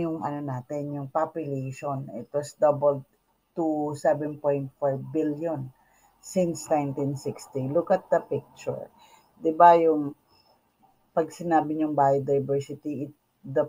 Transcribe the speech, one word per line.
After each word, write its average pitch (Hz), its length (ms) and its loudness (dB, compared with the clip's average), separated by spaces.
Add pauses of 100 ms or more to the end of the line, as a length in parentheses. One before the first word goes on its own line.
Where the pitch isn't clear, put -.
yung, 165 240 -4
ano 147 160 -6
natin, 143 560 -6
yung 139 160 -8
population. 139 1040 -4
It 117 160 -10
was 143 240 -6
doubled 143 480 2 (480)
to 151 400 -2
seven 147 480 -2
point 143 400 -2
four 135 160 0
billion 147 720 -4 (480)
since 170 560 -2
nineteen 143 400 0
sixty. 131 560 -6
Look 170 240 0
at 185 160 -2
the 170 160 0
picture. - 640 -8 (480)
Di 160 160 0
ba 170 240 10
yung 151 400 2 (960)
pag 165 160 0
sinabi 156 480 0
niyong 151 160 0
biodiversity, 139 1120 0
it, 143 80 -12 (320)
the 135 240 0